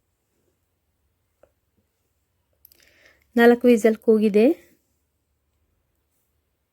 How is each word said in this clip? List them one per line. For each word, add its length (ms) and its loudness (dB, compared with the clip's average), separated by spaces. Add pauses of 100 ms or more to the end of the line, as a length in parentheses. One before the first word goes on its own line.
(3500)
ನಾಲ್ಕು 300 2
ವಿಸಲ್ 340 0
ಕೂಗಿದೆ. 400 -2 (2250)